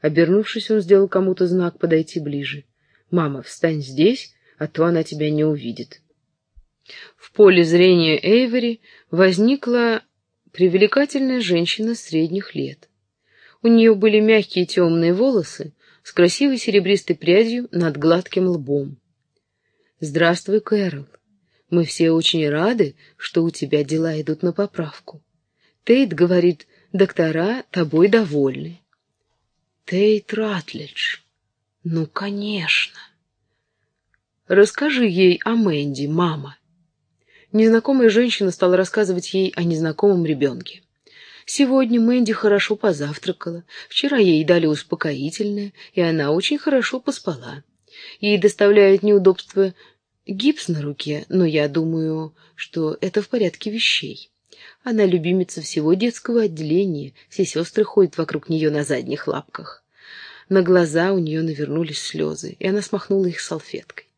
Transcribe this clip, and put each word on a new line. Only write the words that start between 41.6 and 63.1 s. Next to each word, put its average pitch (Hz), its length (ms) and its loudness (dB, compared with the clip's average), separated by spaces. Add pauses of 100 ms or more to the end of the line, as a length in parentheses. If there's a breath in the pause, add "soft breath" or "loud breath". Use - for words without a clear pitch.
Мэнди 233 320 2
хорошо 208 440 0
позавтракала, 170 880 -6 (260 loud breath)
вчера 277 260 -2
ей 175 280 4
дали 165 220 2
успокоительное, 165 1080 -6 (200 loud breath)
и - 80 -2
она 160 300 0
очень 185 260 0
хорошо 269 420 -2
поспала. 139 640 -8 (580 loud breath)
Ей 208 180 0
доставляет 202 640 4
неудобства 190 720 2 (500 soft breath)
гипс 233 440 -4
на 160 120 -4
руке, 147 480 -8
но 180 160 2
я 151 240 0
думаю, 160 640 -4 (200 soft breath)
что - 480 -6
это 196 180 -2
в 196 80 -10
порядке 220 420 -4
вещей. - 600 -6 (520 loud breath)
Она 220 220 0
любимица 180 560 0
всего 156 320 -2
детского 233 500 -2
отделения, 160 680 -2 (160 soft breath)
все - 160 -4
сёстры 170 400 -4
ходят 190 320 0
вокруг 156 320 -6
неё 156 220 0
на 147 120 -2
задних - 440 -6
лапках. - 580 -12 (640 loud breath)
На 190 140 2
глаза 170 500 2
у 196 60 0
неё 160 240 -4
навернулись 151 580 -6
слёзы, 156 580 -8
и - 80 -6
она 202 140 -2
смахнула 196 460 -2